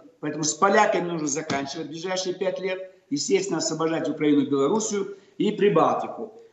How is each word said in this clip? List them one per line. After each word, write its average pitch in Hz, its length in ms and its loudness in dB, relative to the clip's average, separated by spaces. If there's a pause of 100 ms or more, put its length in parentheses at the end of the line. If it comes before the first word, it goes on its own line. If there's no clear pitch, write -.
(200)
Поэтому 151 240 -6
с - 100 0
поляками 190 560 4
нужно 156 180 -2
заканчивать 143 600 -6
в - 20 -14
ближайшие 180 460 -6
пять 185 240 -2
лет. 190 340 -6 (160)
Естественно, 165 500 0
освобождать 160 500 -2
Украину, 143 400 2
Белоруссию 190 680 0 (200)
и 202 140 2
Прибалтику. 156 840 2 (180)